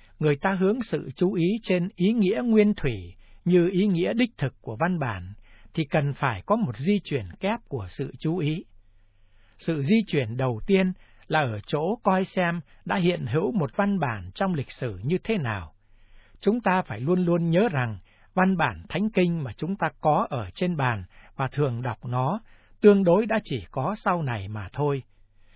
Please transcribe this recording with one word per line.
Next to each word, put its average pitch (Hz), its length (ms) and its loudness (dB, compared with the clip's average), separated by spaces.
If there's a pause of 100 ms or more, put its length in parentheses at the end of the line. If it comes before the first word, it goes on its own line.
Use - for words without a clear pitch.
(200)
người 151 160 2
ta 190 160 -2
hướng 196 300 2
sự - 340 -6
chú 185 180 0
ý 175 140 2 (160)
trên 180 320 0
ý 196 180 2
nghĩa 226 320 2
nguyên 214 280 6
thủy 101 420 -4 (300)
như 175 240 6
ý 202 180 2
nghĩa 190 260 0
đích 240 240 2
thực - 240 -6
của 110 180 -10
văn 175 200 0
bản, 98 340 -6 (400)
thì 165 120 -2
cần 143 280 0
phải 117 320 -2
có 208 100 2
một 147 220 -2
di 185 260 0
chuyển 123 220 -4 (140)
kép 214 280 -2
của 104 220 -8
sự - 300 -8
chú 160 180 -2
ý. 156 280 -2 (920)
Sự 156 260 -2
di 175 120 4 (120)
chuyển 123 300 -2
đầu 127 300 -2
tiên 185 260 4 (340)
là 156 120 0
ở 113 280 -2
chỗ 170 360 -2
coi 185 220 2
xem 175 340 -2 (260)
đã 185 100 -2
hiện 170 300 0
hữu 165 260 0
một 175 240 -2
văn 202 240 0
bản 107 360 -4
trong 190 180 0
lịch 135 180 -4
sử 107 320 -6
như 165 200 0
thế 220 140 -2
nào. 107 360 -4 (680)
Chúng 226 220 2
ta 185 200 2
phải 107 180 -8
luôn 180 260 2
luôn 170 240 2
nhớ 196 220 4
rằng 120 260 -2 (360)
văn 185 240 2
bản 110 320 -2
thánh 208 200 -2
kinh 170 340 0
mà 113 140 -6
chúng 185 180 -6
ta 160 140 -2 (120)
có 170 280 2
ở 113 240 -6
trên 175 240 -2
bàn 120 260 -2 (320)
và 135 120 -2
thường 127 340 -2
đọc 123 240 -6
nó 131 340 -2 (420)
tương 202 220 8
đối 185 220 4
đã 214 180 0
chỉ 113 280 -6
có 147 240 -2
sau 180 280 -2
này 113 240 -4
mà 104 260 -8
thôi. 143 300 -2 (520)